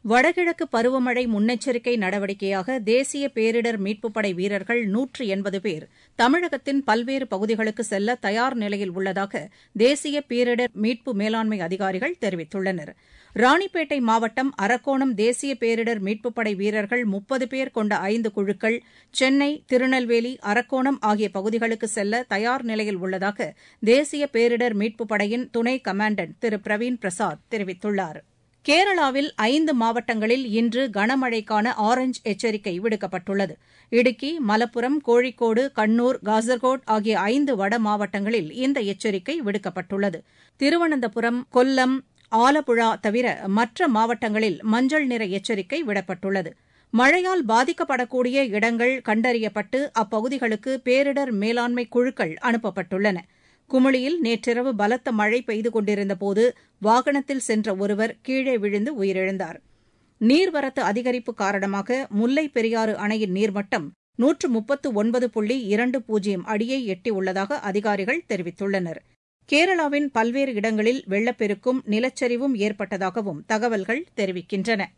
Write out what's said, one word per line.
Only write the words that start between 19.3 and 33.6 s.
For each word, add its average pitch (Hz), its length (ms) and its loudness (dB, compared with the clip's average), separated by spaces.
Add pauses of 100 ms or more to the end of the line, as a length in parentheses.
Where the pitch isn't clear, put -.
திருநெல்வேலி, 247 640 2 (120)
அரக்கோணம் 254 560 0
ஆகிய 214 280 2
பகுதிகளுக்கு 220 600 -2
செல்ல 220 380 -2
தயார் 233 360 -2
நிலையில் 214 340 -2
உள்ளதாக 190 540 -4 (320)
தேசிய 277 480 4
பேரிடர் 240 420 2
மீட்புப் 214 380 -4
படையின் 214 380 -2
துணை 233 320 0
கமாண்டன்ட் 196 580 -2
திரு 214 200 -2
பிரவீன் 226 400 -4
பிரசாத் 180 500 -4
தெரிவித்துள்ளார். 190 720 -4 (460)
கேரளாவில் 311 680 2
ஐந்து 277 380 2
மாவட்டங்களில் 233 760 0
இன்று 233 440 0
கனமழைக்கான 226 840 0
ஆரஞ்ச் 247 440 2
எச்சரிக்கை 208 580 -4
விடுக்கப்பட்டுள்ளது. 196 680 -2 (380)